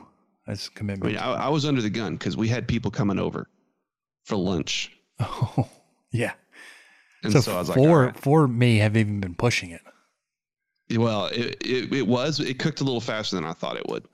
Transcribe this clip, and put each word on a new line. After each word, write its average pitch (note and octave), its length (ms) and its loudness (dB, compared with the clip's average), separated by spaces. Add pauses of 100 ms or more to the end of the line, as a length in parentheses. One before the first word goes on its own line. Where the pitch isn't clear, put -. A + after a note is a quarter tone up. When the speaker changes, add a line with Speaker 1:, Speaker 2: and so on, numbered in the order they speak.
(480)
Speaker 1:
that's G#2 220 -8
commitment. G2+ 480 -4
Speaker 2:
I - 100 -4
mean, B2+ 100 -2
I, - 80 -4
I C3+ 40 0
was D3+ 160 0
under C#3 160 0
the G#2 80 -2
gun G2 280 -4
'cause G2+ 200 -4
we A2 100 0
had A#2+ 200 -2
people A2+ 240 -2
coming G2+ 280 0
over F2 280 -4 (760)
for - 140 -4
lunch. F2+ 540 -2 (280)
Speaker 1:
<laughs> - 0 -
Oh, - 500 -2 (420)
yeah. A2+ 220 -2 (920)
Speaker 2:
And - 100 0
Speaker 1:
So C3+ 80 8
Speaker 2:
so G#2+ 140 -2
I F2+ 40 0
was F2 100 -2
like, F2 80 2
Speaker 1:
four, D#3 220 8
Speaker 2:
"All B2+ 80 6
right." - 120 -8
Speaker 1:
four D3 280 4
may A#2+ 300 4
have G#2+ 200 4
even G#2 220 2
been F#2 160 -6
pushing A#2 360 0
it. E2 100 -16 (1160)
Speaker 2:
Well, A2 300 2
it, A#2 380 -4
it, A#2+ 280 -2
it C3+ 140 0
was. B2 320 0
It C3 200 -4
cooked - 220 -2
a - 20 0
little B2 180 0
faster G#2+ 340 -4
than F2 100 -4
I E2 80 -6
thought B1 240 -8
it - 120 -8
would. A#1 240 -6